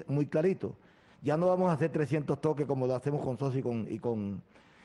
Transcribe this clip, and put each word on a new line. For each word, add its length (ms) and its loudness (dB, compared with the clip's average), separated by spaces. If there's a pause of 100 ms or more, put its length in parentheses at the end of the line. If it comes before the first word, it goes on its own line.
muy 200 0
clarito, 480 0 (460)
ya 160 2
no 100 2
vamos 220 4
a 40 4
hacer 180 0
trescientos 480 0
toques 260 0
como 220 0
lo 80 2
hacemos 300 -2
con 120 -2
Sosa 220 0
y 20 0
con, 280 -2
y 100 -4
con, 420 -4 (440)